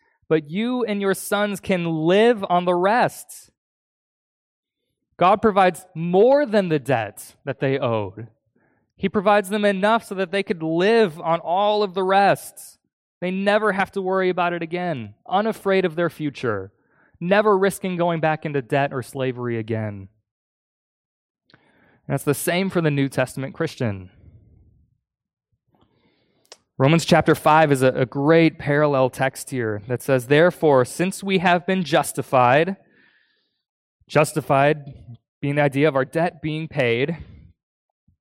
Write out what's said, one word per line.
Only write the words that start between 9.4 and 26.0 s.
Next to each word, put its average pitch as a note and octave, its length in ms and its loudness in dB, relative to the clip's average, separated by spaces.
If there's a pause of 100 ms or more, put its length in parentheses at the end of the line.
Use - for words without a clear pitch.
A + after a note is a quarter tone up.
them G#3 160 -2
enough G3+ 380 0
so G3+ 120 -12
that F#3 160 -6
they G3 120 -2
could F3+ 180 -6
live F3 580 0
on E3 200 -2
all G#3 420 0
of F#3+ 120 -2
the F#3+ 100 -2
rest. F#3+ 760 0 (420)
They F3+ 120 -6
never G3+ 400 0
have F#3+ 220 -4
to G3+ 80 -4
worry F#3 280 0
about F3 240 -2
it E3+ 80 -6
again, E3 540 -8 (120)
unafraid G3 580 0
of D#3+ 100 -4
their E3+ 140 -2
future, A2+ 600 -6 (480)
never G3 380 2
risking F#3+ 380 -2
going E3+ 240 -2
back D#3 260 -2
into C#3+ 160 -4
debt C#3 320 -2
or C3 80 -6
slavery B2 560 -6
again. G#2+ 520 -8 (2000)
And C#3+ 100 -6
that's C3+ 100 -6
the D3 80 0
same F3+ 360 -2
for F3+ 120 -2
the D#3 100 0
New C#3 160 0
Testament C3+ 460 -6
Christian. G#2 560 -6 (2750)